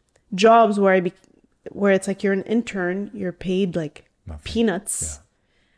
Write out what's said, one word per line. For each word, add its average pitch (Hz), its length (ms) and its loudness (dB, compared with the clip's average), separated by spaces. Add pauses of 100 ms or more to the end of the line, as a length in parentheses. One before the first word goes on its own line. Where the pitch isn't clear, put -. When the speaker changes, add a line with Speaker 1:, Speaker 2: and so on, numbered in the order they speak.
(360)
Speaker 1:
jobs 214 440 6
where 196 140 4
I 190 60 4
be-, 180 140 -2 (580)
where 196 200 0
it's 190 160 2
like 196 160 -6
you're 196 100 0
an 196 100 -2
intern, 202 680 -4
you're 190 180 -6
paid, 185 440 -4
like, 156 300 -8 (220)
Speaker 2:
Nothing. 76 160 -14
Speaker 1:
peanuts. - 760 -4 (580)